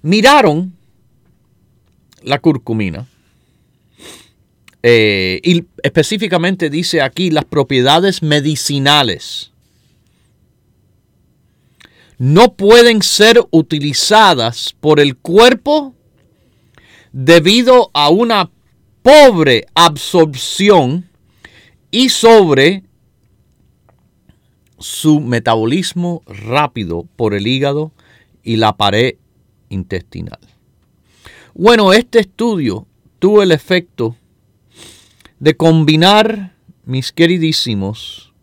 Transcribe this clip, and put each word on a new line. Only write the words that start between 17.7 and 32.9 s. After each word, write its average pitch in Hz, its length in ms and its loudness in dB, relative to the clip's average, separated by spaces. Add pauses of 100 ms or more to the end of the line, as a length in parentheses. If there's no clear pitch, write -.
a 147 160 0
una 214 420 0 (500)
pobre 196 720 4
absorción 165 1400 0 (840)
y 247 180 0
sobre 190 760 2 (1900)
su - 420 -2
metabolismo 123 1080 -4
rápido 104 880 -8
por 107 180 -4
el 101 140 -6
hígado 143 440 -6 (520)
y 113 140 -4
la 110 200 0
pared 107 380 -2 (540)
intestinal. 92 680 -12 (1120)
Bueno, 208 380 2
este 233 280 2
estudio 185 680 -4 (320)